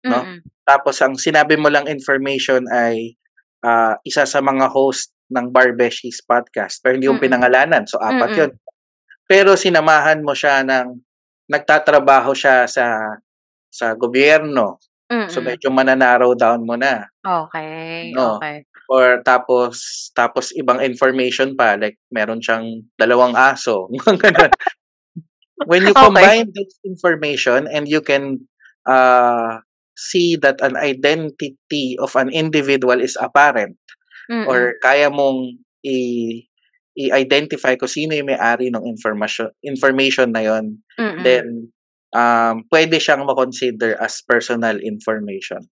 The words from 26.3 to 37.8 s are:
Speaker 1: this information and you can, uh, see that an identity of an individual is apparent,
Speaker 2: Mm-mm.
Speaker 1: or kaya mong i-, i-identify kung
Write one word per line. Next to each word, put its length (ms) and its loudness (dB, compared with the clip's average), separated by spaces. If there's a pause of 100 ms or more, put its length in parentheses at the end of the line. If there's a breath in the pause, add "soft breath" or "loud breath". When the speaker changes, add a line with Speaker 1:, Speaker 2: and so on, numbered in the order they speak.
Speaker 1:
this 300 -10
information 880 -2
and 180 -4
you 140 0
can, 400 -2 (480 soft breath)
uh, 720 2 (320)
see 480 -2
that 240 2
an 100 -2
identity 1300 -4
of 160 -4
an 160 0
individual 640 0
is 240 -4
apparent, 560 2 (500 loud breath)
Speaker 2:
Mm-mm. 220 -6
Speaker 1:
or 320 0
kaya 320 2
mong 480 -2 (240)
i-, 640 -6 (480)
i-identify 800 -2
kung 160 -8